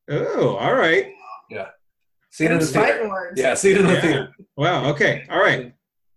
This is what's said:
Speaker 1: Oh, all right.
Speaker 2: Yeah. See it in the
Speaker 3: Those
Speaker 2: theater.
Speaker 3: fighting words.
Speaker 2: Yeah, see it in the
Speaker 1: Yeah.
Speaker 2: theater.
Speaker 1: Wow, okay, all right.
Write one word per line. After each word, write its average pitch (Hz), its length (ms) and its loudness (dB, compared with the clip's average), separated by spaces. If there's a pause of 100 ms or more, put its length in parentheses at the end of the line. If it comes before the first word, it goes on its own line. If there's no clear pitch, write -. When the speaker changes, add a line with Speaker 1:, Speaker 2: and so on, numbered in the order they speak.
(100)
Speaker 1:
Oh, 147 460 -2
all 143 180 -2
right. 190 380 0 (380)
Speaker 2:
Yeah. 98 180 -12 (640)
See - 140 -4
it 160 80 2
in 170 60 2
the 160 60 0
Speaker 3:
Those 131 100 -2
Speaker 2:
theater. 233 180 2
Speaker 3:
fighting 226 180 -4
words. 190 300 -6
Speaker 2:
Yeah, 127 140 2
see 190 180 4
it 196 60 4
in 185 80 4
the 180 80 4
Speaker 1:
Yeah. 135 80 2
Speaker 2:
theater. 143 260 0 (280)
Speaker 1:
Wow, 147 340 0
okay, 135 400 -2
all 247 100 0
right. 131 320 0 (440)